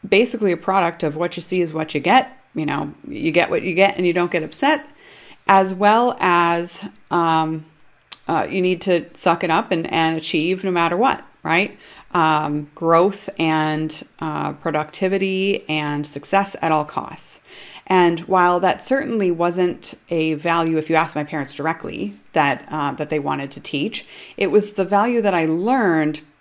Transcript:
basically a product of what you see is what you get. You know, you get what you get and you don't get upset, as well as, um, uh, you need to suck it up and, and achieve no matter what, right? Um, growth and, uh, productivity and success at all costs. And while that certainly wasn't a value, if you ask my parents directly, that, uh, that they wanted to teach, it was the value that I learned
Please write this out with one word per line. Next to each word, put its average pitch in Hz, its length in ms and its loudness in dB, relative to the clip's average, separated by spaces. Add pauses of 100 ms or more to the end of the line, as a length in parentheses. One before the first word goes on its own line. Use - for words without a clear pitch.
basically 214 440 2
a 170 60 0
product 175 460 0
of 151 120 -2
what 175 200 -4
you 170 60 -8
see 185 200 -2
is 165 100 -2
what 160 220 -6
you 143 80 2
get. 233 340 2 (200)
You 156 100 -4
know, 147 300 -4 (120)
you 147 240 -4
get 170 200 2
what - 100 0
you 170 140 -4
get 190 200 2
and 185 120 0
you 175 60 2
don't 175 180 0
get 170 100 0
upset, 277 440 0 (640)
as 190 240 6
well 220 460 4
as, 175 680 0 (220)
um, 160 560 0 (640)
uh, 147 200 0
you 185 140 -2
need 185 200 0
to 175 240 2 (120)
suck 170 260 2
it 170 60 -2
up 170 220 0
and, 165 200 -2
and 160 240 0
achieve 165 480 -2
no 190 60 -2
matter 170 260 0
what, 233 280 0 (180)
right? 175 340 -2 (360)
Um, 151 640 0
growth 170 540 2 (100)
and, 156 640 0 (160)
uh, 151 340 -4
productivity 190 1120 -2
and 147 380 -2
success 196 560 -2
at 160 100 0
all 151 140 2
costs. - 540 -10 (480)
And 175 340 4
while 180 380 2
that 185 240 0
certainly 240 480 0
wasn't 175 640 -2 (160)
a 160 240 0
value, 165 420 0
if 156 100 -2
you 165 80 2
ask 160 200 2
my 151 80 -4
parents 143 320 -8
directly, 165 600 -6 (180)
that, 143 360 2
uh, 147 240 -2
that 147 160 -6
they 156 80 -2
wanted 143 360 -4
to - 60 -16
teach, - 460 -6 (320)
it 190 140 0
was 202 220 2
the 190 120 0
value 214 380 2
that 202 100 2
I 165 140 2
learned 170 720 0 (200)